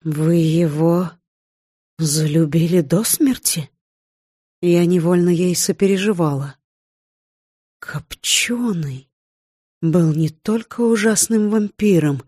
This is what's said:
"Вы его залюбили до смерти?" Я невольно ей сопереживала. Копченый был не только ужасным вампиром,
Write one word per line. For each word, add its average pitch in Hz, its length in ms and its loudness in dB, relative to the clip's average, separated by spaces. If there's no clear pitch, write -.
"Вы 156 340 0
его 165 760 0
залюбили 160 840 0
до 165 220 0
смерти?" - 680 -2
Я 175 200 4
невольно 175 420 2
ей 175 300 0
сопереживала. 175 1000 -2
Копченый 165 1300 -4
был 165 320 2
не 156 160 0
только 226 500 -6
ужасным 220 720 2
вампиром, 196 800 0